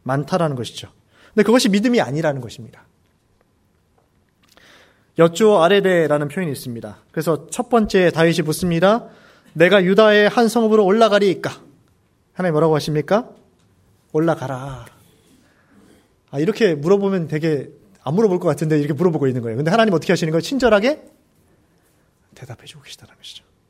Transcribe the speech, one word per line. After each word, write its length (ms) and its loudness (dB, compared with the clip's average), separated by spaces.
많다라는 520 -4
것이죠. 340 -12
근데 100 2
그것이 260 2
믿음이 320 0
아니라는 400 -4
것입니다. 440 -18
여쭈어 440 4
아레데라는 680 2
표현이 220 -6
있습니다. 460 -12
그래서 360 -4
첫 220 -8
번째 420 2
다윗이 320 0
묻습니다. 640 0
"내가 300 4
유다의 460 4
한 180 2
성읍으로 380 2
올라가리이까?" 760 0
하나님 200 -4
뭐라고 220 2
하십니까? 540 -2
"올라가라." 720 -6
아, 80 -8
이렇게 360 0
물어보면 520 -2
되게 420 -4
안 120 -4
물어볼 240 0
것 80 -2
같은데 320 0
이렇게 140 -2
물어보고 340 0
있는 140 -4
거예요. 160 -8
근데 120 -4
하나님 240 2
어떻게 180 -2
하시는 200 -2
거예요? 100 0
친절하게 640 0
대답해주고 480 -20
계시다는 320 -20
것이죠. 280 -20